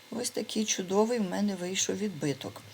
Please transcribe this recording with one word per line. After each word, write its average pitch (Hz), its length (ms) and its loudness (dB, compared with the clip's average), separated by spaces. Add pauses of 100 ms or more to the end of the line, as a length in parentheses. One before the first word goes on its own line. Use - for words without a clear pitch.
(120)
ось 233 180 -2
такий 220 360 -2
чудовий 208 540 2
в 190 100 2
мене 196 260 2
вийшов 185 420 0
відбиток. 151 640 -2 (120)